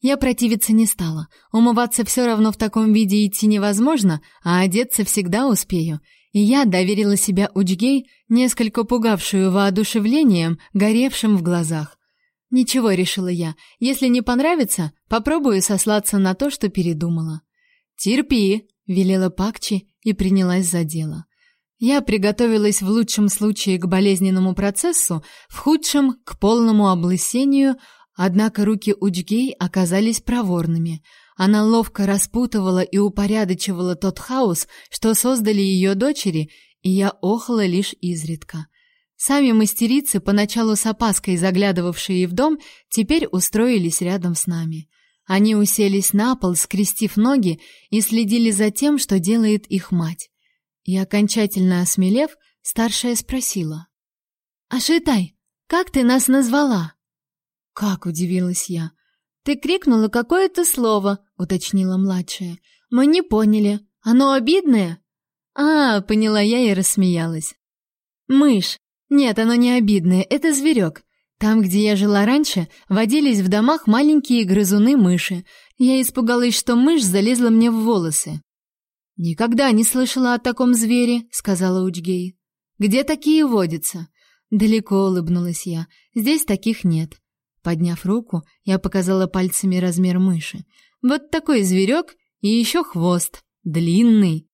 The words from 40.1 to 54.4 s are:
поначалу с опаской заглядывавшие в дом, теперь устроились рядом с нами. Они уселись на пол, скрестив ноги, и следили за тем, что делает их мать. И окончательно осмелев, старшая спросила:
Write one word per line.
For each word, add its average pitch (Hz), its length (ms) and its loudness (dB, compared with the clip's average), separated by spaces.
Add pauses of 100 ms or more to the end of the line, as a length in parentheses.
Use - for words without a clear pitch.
поначалу 208 560 0
с - 100 -4
опаской 214 520 -2
заглядывавшие 180 880 -2
в 175 60 -6
дом, 285 240 0 (320)
теперь 294 380 0
устроились 202 760 0
рядом 175 340 -4
с - 120 -4
нами. 160 420 -8 (360)
Они 208 300 2
уселись 202 580 0
на 226 220 0
пол, 180 200 -2
скрестив 196 600 -2
ноги, 214 420 0 (300)
и 214 120 0
следили 226 500 0
за 208 200 0
тем, 285 280 0
что 196 200 0
делает 214 480 0
их - 240 -4
мать. 170 380 -4 (540)
И 185 140 -4
окончательно 190 840 0
осмелев, 196 500 0 (300)
старшая 233 540 -4
спросила: 170 720 -6 (840)